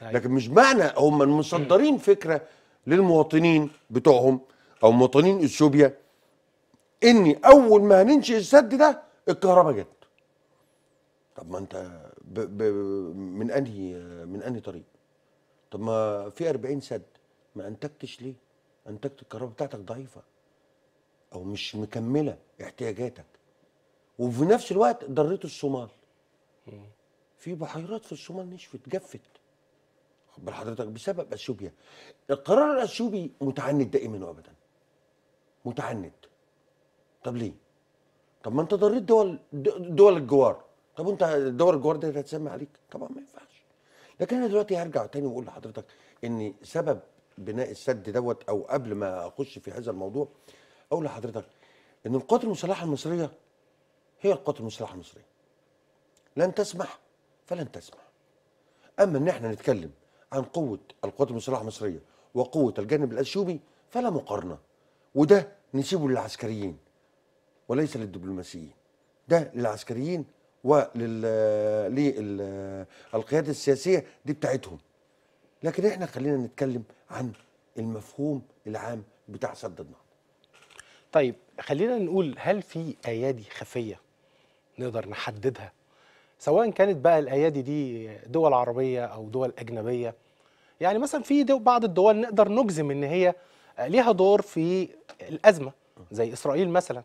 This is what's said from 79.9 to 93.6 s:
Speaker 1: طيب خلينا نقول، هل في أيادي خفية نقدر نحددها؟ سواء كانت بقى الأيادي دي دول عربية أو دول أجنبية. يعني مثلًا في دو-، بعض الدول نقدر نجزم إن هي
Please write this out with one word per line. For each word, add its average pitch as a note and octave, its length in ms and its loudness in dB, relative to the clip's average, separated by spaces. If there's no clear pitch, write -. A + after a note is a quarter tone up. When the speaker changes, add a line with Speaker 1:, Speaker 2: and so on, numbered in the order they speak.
Speaker 1:
طيب C3 220 2
خلينا G#3+ 380 -2
نقول، F3 400 -2
هل F#3+ 240 -2
في D#3+ 340 -12
أيادي A#2+ 380 -4
خفية A2 560 -12
نقدر A#2 300 -8
نحددها؟ G#2+ 640 -8
سواء G3 320 2
كانت G3 260 2
بقى D#3+ 220 4
الأيادي C#3+ 440 0
دي B2 460 -6
دول D#3 340 2
عربية B2 520 0
أو A2+ 240 -12
دول B2+ 300 -4
أجنبية. A#2 560 -6
يعني F#3+ 180 0
مثلًا C#4+ 240 -4
في C#4+ 220 2
دو-، C4+ 140 2
بعض A#3+ 260 2
الدول G#3 360 4
نقدر A3 280 2
نجزم G3 420 0
إن C#3 140 -4
هي F3+ 300 2